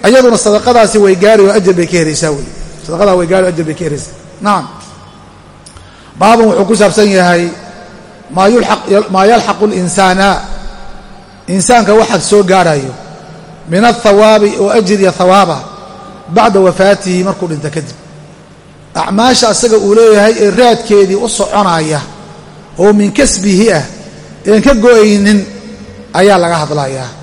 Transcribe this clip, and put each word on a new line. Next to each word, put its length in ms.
Iyaduna 300
sadaqadaasi 600
way 180
gaari 320
oo 40
ajir 220
bay 140
ka 100
helaysaa 340
wey. 140
Sadaqadaa 300
way 120
gaari 180
oo 40
ajir 160
bay 80
ka 100
helaysaa. 300
Nacam. 260
Baabun 260
wuxuu 200
ku 100
saabsan 340
yahay 400
maa 240
yulxaq-, 560
maa 160
yalxaqu 420
linsaana, 600
insaanka 460
waxa 280
soo 220
gaarayo 500
min 160
athawaabi 760
oo 100
ajir 320
iyo 100
thawaaba 460
bacda 300
wafaatihi, 640
markuu 240
dhinto 220
kadib. 280
Acmaasha 560
asaga 280
uu 180
leeyahay 420
ee 140
raadkeedii 640
u 140
soconaya 720
oo 160
min 180
kasbihi 640
ah, 80
een 160
ka 120
go'aynin, 640
ayaa 240
laga 180
hadlayaa. 540